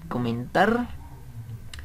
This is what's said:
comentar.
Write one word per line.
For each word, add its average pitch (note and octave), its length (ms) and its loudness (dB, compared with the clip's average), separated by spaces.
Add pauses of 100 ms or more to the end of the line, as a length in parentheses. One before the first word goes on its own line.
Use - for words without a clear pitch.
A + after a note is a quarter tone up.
comentar. D#3 800 4 (960)